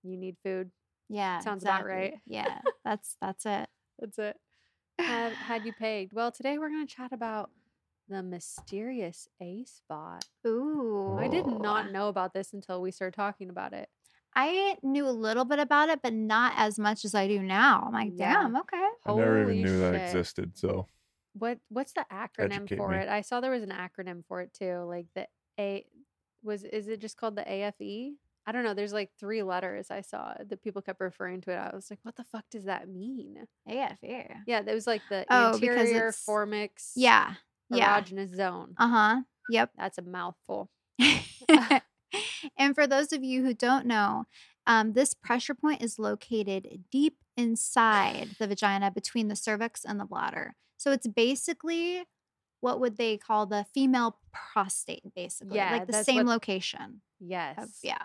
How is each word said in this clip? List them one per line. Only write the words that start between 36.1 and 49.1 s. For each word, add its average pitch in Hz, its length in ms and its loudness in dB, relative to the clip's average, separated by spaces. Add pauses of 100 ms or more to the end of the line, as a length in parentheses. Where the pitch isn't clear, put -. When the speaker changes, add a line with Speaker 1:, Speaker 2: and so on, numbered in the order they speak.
Speaker 1:
formex 208 720 -2
Speaker 2:
Yeah, 226 380 8 (340)
yeah. 208 320 4
Speaker 1:
erogenous 190 340 -8
zone. 180 420 -4
Speaker 2:
Uh-huh. 233 440 4 (280)
Yep. 233 280 2
Speaker 1:
That's - 200 -6
a 180 40 -12
mouthful. 180 680 -10 (300)
Speaker 2:
<laughs> 269 100 8 (1500)
And 277 160 4
for 294 140 6
those 277 240 4
of 294 120 -2
you 262 200 0
who 262 100 2
don't 247 320 2
know, 220 400 2 (400)
um, 220 280 4
this 277 200 4
pressure 240 400 -2
point 302 280 0
is 226 180 -4
located 208 880 -4
deep 294 280 4 (180)
inside 226 920 2 (100)
the 214 80 0
vagina 196 420 2
between 214 380 -2